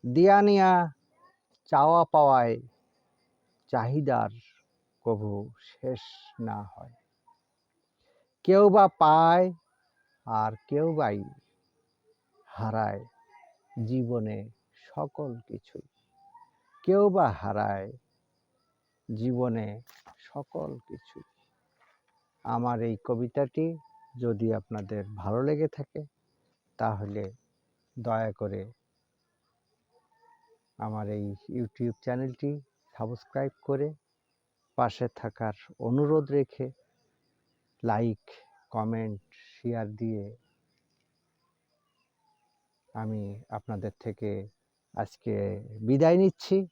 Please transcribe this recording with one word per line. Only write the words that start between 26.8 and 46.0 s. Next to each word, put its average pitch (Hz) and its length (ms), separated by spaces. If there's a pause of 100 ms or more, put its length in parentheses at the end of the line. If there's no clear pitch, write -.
দয়া 113 320
করে 101 400 (2000)
আমার 107 320
এই 101 260 (140)
YouTube 120 520
চ্যানেলটি 131 600 (360)
সাবস্ক্রাইব 123 540 (100)
করে 143 320 (840)
পাশে 123 320
থাকার 110 460 (260)
অনুরোধ 143 520
রেখে, 135 400 (1120)
লাইক, 113 360 (500)
কমেন্ট, 110 520 (100)
শেয়ার 113 640
দিয়ে 107 400 (2500)
আমি 110 560
আপনাদের 104 500
থেকে 101 500 (480)
আজকে 101 680 (180)
বিদায় 143 360